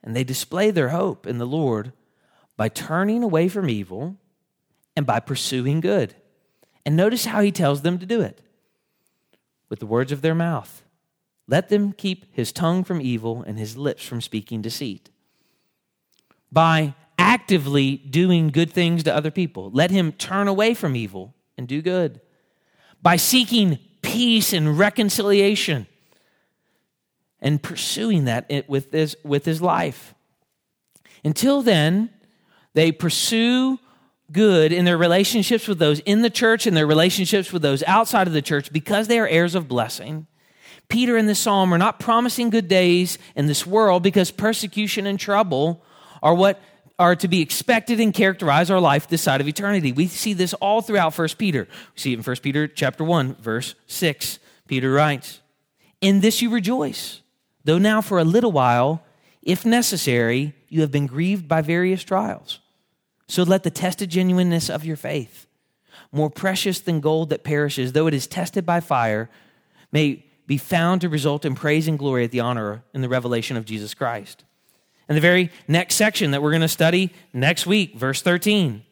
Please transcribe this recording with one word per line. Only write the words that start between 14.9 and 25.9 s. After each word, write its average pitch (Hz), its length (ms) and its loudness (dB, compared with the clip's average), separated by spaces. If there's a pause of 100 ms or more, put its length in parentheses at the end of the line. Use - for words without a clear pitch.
By 156 420 2 (260)
actively 143 760 2
doing 165 520 2
good 165 220 0
things 170 320 0
to 156 100 0
other 151 180 -2
people. 101 400 -6
Let 156 200 2
him 175 220 2
turn 202 340 -4
away 208 260 0
from 156 220 -4
evil 101 400 -10 (220)
and 123 100 -12
do 139 140 -6
good. 170 400 -4 (800)
By 175 160 4
seeking 214 640 2 (220)
peace 233 520 0
and 151 260 0
reconciliation 202 1080 2 (1500)